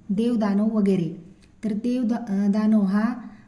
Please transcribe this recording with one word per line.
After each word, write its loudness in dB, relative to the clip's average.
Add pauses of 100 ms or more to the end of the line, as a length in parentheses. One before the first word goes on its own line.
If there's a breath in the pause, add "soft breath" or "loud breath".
(100)
देव 0
दानव 0
वगैरे. 0 (400 loud breath)
तर -2
देव -2
दा-, -2
अ, -
दानव 2
हा, 0 (340 loud breath)